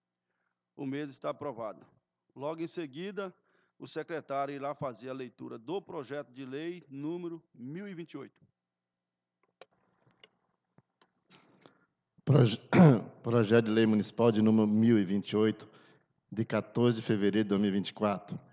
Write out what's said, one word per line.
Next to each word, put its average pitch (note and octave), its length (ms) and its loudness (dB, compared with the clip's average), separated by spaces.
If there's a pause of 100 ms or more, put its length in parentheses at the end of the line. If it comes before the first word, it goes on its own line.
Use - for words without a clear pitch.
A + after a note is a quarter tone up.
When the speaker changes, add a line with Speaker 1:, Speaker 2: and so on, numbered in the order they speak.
(760)
Speaker 1:
O C#3+ 80 -10
mesmo C#3 280 -8
está D3 180 -8
aprovado. A2+ 560 -12 (500)
Logo D3+ 240 -8
em E3 60 -6
seguida, F3+ 680 -10 (480)
o B2+ 60 -14
secretário C#3+ 680 -8
irá C#3 200 -8
fazer C3 340 -12
a C3 60 -10
leitura B2 440 -14
do D3 220 -10
projeto C#3+ 540 -12
de C3+ 100 -14
lei D#3+ 420 -12
número E3 560 -10 (120)
mil D3 340 -12
e G3 60 -14
vinte D#3+ 180 -14
e D3 60 -14
oito. - 280 -20 (3750)
Speaker 2:
Proje-, B2+ 380 4 (320)
<clears throat> - 320 -2
projeto A#2 400 4
de G#2+ 60 -2
lei A2 160 4
municipal A2 440 2
de G#2+ 120 2
número A2 260 4
mil A2+ 300 4
e G2+ 80 2
vinte G2 240 -4
e G#2 80 -2
oito, G#2+ 280 0 (640)
de A2 140 -4
quatorze A2+ 560 0
de A2 60 -14
fevereiro G#2 380 2
de G#2 40 -4
dois G2 140 2
mil G#2 80 2
e - 20 0
vinte F#2+ 160 -2
e - 60 -12
quatro. G#2 440 -4 (140)